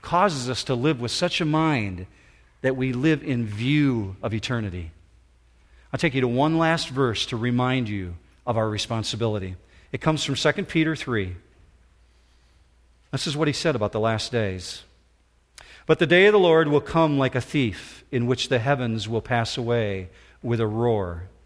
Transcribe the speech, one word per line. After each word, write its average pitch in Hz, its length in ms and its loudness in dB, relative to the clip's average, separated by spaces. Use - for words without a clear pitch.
causes 160 480 0
us 120 140 -6
to 135 100 -2
live 127 260 0
with 120 120 -4
such - 280 -2
a 175 40 -2
mind 139 640 0
that 131 140 2
we 131 160 -2
live 139 300 2
in 120 240 -2
view 117 760 0
of 113 140 -4
eternity. 101 560 -4
I'll 135 60 -4
take 156 160 0
you 135 80 0
to 123 60 2
one 143 300 2
last 160 300 0
verse 127 380 0
to 113 100 -6
remind 123 520 0
you 92 280 -6
of 123 120 -2
our 110 120 2
responsibility. 107 840 -4
It 135 80 -6
comes 156 240 0
from 139 120 -2
Second 160 300 0
Peter 160 300 0
three. 98 400 -4
This - 140 -4
is 143 100 -4
what 156 100 0
he 143 80 0
said 156 220 0
about 104 160 0
the 110 80 -2
last 110 320 0
days. 98 500 -4
"But 160 120 4
the 170 80 2
day 180 200 8
of 214 60 8
the 214 60 8
Lord 165 300 6
will 147 120 4
come 151 380 2
like 131 160 2
a 127 60 0
thief, - 720 -4
in 120 160 0
which 127 220 -2
the 127 100 2
heavens 113 500 -2
will 113 120 -2
pass 117 360 -2
away 110 520 -2
with 117 180 0
a 113 60 0
roar, 104 640 -2